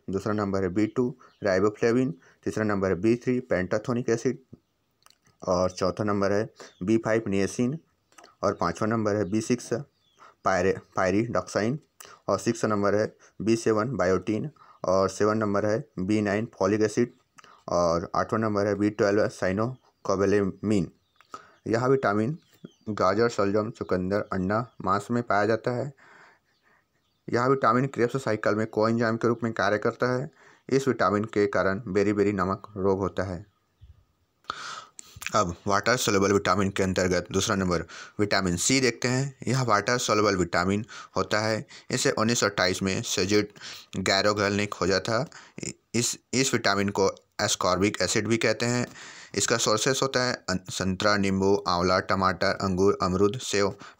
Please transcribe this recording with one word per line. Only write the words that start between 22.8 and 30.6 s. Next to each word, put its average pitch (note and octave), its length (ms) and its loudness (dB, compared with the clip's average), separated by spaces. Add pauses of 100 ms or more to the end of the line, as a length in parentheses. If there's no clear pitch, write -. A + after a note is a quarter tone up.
गाजर, G#2 400 2
शलजम, G#2+ 420 0
चुकंदर, F#2+ 480 -2 (140)
अंडा, G2+ 340 -2 (180)
मांस G2 260 0
में A#2+ 120 0
पाया G#2 220 2
जाता A2 260 0
है। B2 220 -6 (1400)
यह A#2+ 120 2
विटामिन C3 420 2
क्रेब्स A#2+ 300 -2
साइकिल G#2+ 380 0
में A2 120 -2
कोएंजाइम A2+ 500 2
के A#2 100 0
रूप A#2 160 2
में A2+ 100 -2
कार्य G2+ 240 0
करता A#2+ 380 0
है। C#3 160 -6 (380)